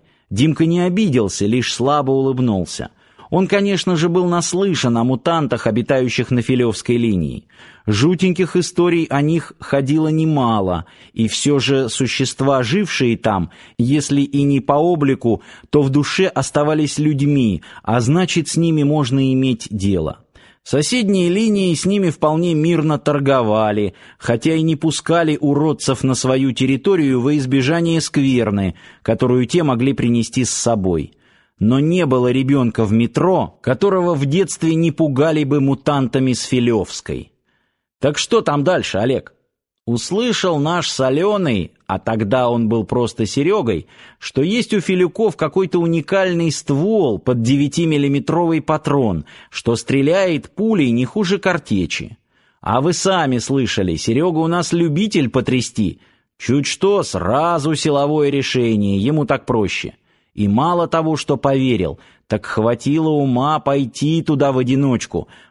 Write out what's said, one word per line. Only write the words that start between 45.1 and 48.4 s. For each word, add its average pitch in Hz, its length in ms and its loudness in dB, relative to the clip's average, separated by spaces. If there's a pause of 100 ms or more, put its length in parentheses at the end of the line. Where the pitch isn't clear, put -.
какой-то 190 440 -2
уникальный 170 720 0
ствол 151 640 0
под 123 240 -2
девятимиллиметровый 147 1200 0